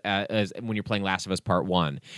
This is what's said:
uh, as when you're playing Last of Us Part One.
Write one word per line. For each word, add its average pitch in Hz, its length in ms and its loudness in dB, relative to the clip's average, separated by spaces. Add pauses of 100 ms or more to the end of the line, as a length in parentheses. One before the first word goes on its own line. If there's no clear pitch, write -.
uh, 101 240 0
as 104 320 0
when 113 140 -4
you're 104 80 -2
playing 101 220 -2
Last 95 220 0
of 95 60 -4
Us 90 80 2
Part 87 260 2
One. 82 340 2 (180)